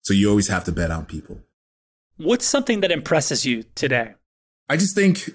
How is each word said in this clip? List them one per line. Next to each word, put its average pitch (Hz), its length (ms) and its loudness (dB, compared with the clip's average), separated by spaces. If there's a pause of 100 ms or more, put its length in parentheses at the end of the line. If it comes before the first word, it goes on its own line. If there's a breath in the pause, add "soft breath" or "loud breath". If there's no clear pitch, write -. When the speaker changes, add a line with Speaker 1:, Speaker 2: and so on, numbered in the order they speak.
Speaker 1:
So - 120 0
you 101 160 4
always 104 180 4
have 90 160 -2
to 90 80 -4
bet 82 180 -2
on 80 160 -4
people. - 360 -14 (760)
Speaker 2:
What's 208 280 -2
something 254 340 0
that 185 120 0
impresses 151 540 0
you 117 180 -2 (120)
today? 123 380 -2 (540)
Speaker 1:
I 147 100 0
just 190 180 0
think 196 400 2